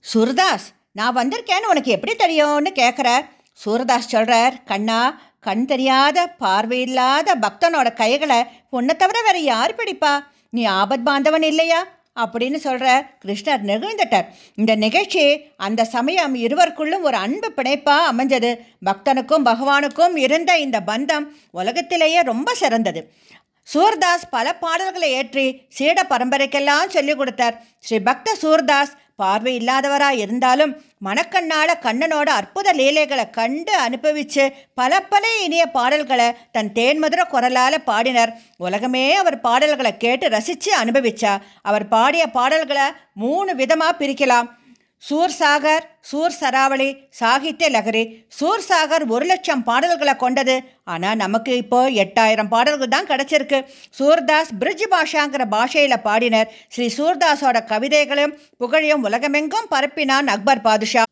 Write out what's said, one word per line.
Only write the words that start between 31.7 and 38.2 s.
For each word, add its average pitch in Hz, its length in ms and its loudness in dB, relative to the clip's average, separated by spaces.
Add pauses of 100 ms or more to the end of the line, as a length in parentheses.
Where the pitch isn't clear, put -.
கண்ணனோட 294 440 0
அற்புத 302 460 0
லீலைகளை 277 580 2
கண்டு 311 500 -2
அனுபவிச்சு 277 720 0 (220)
பல 277 260 2
பல 403 260 0 (160)
இனிய 330 220 2
பாடல்களை 262 640 0 (200)
தன் 214 220 -4
தேன்மதுர 302 580 0
குரலால 254 460 2
பாடினார். 233 600 0 (200)